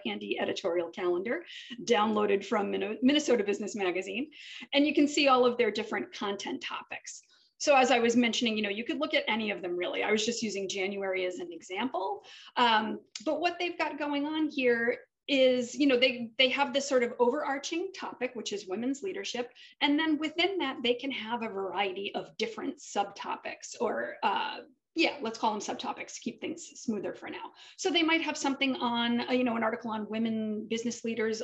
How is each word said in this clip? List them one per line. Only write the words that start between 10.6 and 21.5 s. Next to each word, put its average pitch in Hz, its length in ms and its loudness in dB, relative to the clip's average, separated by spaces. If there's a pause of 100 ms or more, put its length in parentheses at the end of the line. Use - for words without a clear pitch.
January 190 560 -2
as 180 140 -4
an 170 120 -8
example. 262 720 -6 (320)
Um, 220 440 4 (260)
but 302 140 0
what 349 200 0
they've 349 180 -4
got 302 200 -2
going 294 280 -2
on 311 240 0
here 240 480 2 (300)
is, 254 480 4
you 285 120 4
know, 254 100 6
they, 240 400 2
they 254 120 6
have 262 240 0
this 277 140 2
sort 254 160 4
of 240 160 -2
overarching 285 720 0
topic, - 400 -6
which 208 200 -8
is 196 140 -6
women's 233 360 -4
leadership. 196 480 -6 (300)
And 294 180 4
then 320 200 2
within 339 400 0
that, 269 240 -4
they 240 100 4
can 277 180 -6
have 226 320 -6
a 220 60 -4
variety 190 680 -4